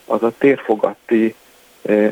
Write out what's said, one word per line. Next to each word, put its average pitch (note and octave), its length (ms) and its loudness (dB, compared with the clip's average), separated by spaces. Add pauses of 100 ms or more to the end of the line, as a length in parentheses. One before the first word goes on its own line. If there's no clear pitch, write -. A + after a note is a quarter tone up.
az A2 180 -4
a A#2 160 0
térfogatti, A2 960 0 (480)
ö, G#2 300 2